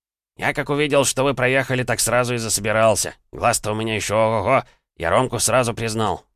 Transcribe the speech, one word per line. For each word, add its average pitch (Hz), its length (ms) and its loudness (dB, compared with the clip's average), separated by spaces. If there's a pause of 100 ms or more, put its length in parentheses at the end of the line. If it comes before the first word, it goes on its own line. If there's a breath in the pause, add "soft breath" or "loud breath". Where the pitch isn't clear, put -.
(360)
«Я 131 160 -2
как 143 160 -4
увидел, 143 360 2
что - 180 -2
вы 139 120 0
проехали, 127 500 0
так 117 160 -2
сразу 123 340 0
и 120 40 -2
засобирался. 107 760 0 (180)
Глаз-то 107 380 -2
у 107 40 -2
меня 110 200 -4
еще 101 220 -2
ого-го. 110 480 2 (320 soft breath)
Я 82 140 -2
Ромку 117 280 2
сразу 117 360 2
признал. 110 500 -2 (120)